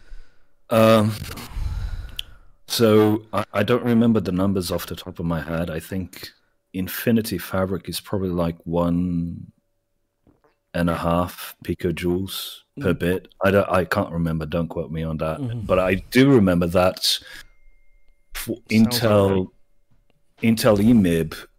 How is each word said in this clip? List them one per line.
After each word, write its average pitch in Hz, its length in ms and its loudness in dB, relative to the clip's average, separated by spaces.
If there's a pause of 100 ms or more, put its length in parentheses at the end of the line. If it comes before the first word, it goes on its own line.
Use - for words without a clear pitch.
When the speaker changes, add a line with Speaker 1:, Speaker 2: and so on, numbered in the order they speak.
(680)
Speaker 1:
Um, 110 440 4 (1500)
so 107 680 4
I, 101 200 -4
I 101 100 0
don't 120 220 0
remember 117 340 4
the 92 140 -2
numbers 95 400 -2
off 85 140 -6
the 85 100 -10
top - 240 -16
of 85 60 -4
my 82 140 -2
head. 82 300 -4
I 78 80 -8
think - 540 -10 (420)
Infinity 104 640 -2
Fabric 92 500 -6
is 87 140 -8
probably, 95 300 -6
like, 85 340 -2
one 87 880 -2 (1200)
and 85 160 -2
a 85 80 -2
half 85 580 -4 (120)
picojoules 87 920 -4 (200)
per 92 140 0
Speaker 2:
Mm. 69 40 -8
Speaker 1:
bit. 90 300 -4 (160)
I 98 60 4
don't, 98 180 2
I 90 160 2
can't - 260 -4
remember. 80 360 -2
Don't 82 220 -2
quote 82 220 -8
me 80 120 -6
on 80 160 -4
that. 80 200 -4
Speaker 2:
Mm-hmm. 117 280 -8
Speaker 1:
But 107 120 2
I 92 180 2
do 131 360 4
remember 90 360 4
that 90 500 0 (1120)
for - 240 -8 (140)
Speaker 2:
Sounds 113 300 4
about 104 300 4
Speaker 1:
Intel, 95 60 2
Speaker 2:
right. - 1200 -4
Speaker 1:
Intel 107 240 4
E 113 140 6
mib 85 400 2 (240)